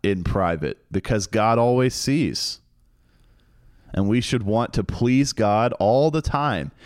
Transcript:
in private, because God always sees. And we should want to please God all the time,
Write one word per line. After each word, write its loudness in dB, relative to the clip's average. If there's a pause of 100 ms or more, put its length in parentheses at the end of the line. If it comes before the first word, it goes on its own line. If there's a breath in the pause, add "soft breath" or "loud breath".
in 0
private, -2 (120)
because -2
God 2
always 2
sees. -2 (1400 soft breath)
And 0
we 2
should -2
want -2
to -2
please 0
God 2
all 2
the -2
time, -2 (140 loud breath)